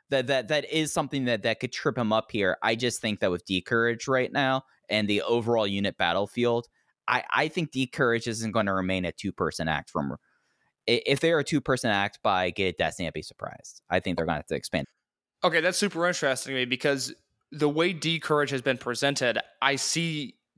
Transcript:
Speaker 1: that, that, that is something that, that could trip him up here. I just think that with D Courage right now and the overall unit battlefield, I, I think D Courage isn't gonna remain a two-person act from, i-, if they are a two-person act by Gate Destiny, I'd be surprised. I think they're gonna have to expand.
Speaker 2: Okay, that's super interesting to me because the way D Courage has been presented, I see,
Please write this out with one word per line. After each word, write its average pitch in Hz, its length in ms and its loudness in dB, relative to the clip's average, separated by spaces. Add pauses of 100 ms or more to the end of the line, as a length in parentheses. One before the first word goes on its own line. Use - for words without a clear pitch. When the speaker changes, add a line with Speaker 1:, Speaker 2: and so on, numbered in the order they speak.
(100)
Speaker 1:
that, 131 160 2
that, 127 220 0
that 139 240 -2
is 156 200 0
something 139 340 -2
that, 113 180 0
that 113 160 0
could 127 100 -4
trip - 260 -2
him 110 160 2
up 110 200 0
here. 98 280 2
I 117 140 2
just 117 260 -2
think 107 200 -2
that 98 100 2
with 87 140 -2
D 92 160 0
Courage 117 480 0
right 127 240 0
now 131 300 0 (260)
and 107 180 0
the 101 160 2
overall 117 420 2
unit 101 320 -2
battlefield, 110 720 0 (400)
I, 123 160 2 (100)
I 139 140 2
think 156 240 -4
D 131 160 -2
Courage 117 400 0
isn't 113 240 -4
gonna 101 240 0
remain 92 300 0
a 85 80 -4
two-person 82 560 -4
act 76 220 -2
from, 71 260 -4 (720)
i-, 120 180 2
if 139 140 2
they 165 100 4
are 170 80 4
a 139 60 0
two-person 131 460 0
act 101 340 0
by 92 260 2
Gate 92 280 -2
Destiny, 82 280 -2
I'd 76 80 -6
be 78 80 -6
surprised. - 640 -14
I 92 120 2
think 90 160 -2
they're 82 100 -2
gonna 80 120 0
have 71 80 -10
to 78 100 -2
expand. 69 300 -4 (580)
Speaker 2:
Okay, 165 160 2
that's 180 180 0
super 175 300 0
interesting 135 460 -2
to 131 40 -2
me 127 60 0
because 127 500 -2 (380)
the 151 160 2
way 165 240 2
D 160 260 -2
Courage 147 320 0
has 135 100 -2
been 123 180 0
presented, 123 600 0 (240)
I 139 140 2
see, 156 580 -2 (240)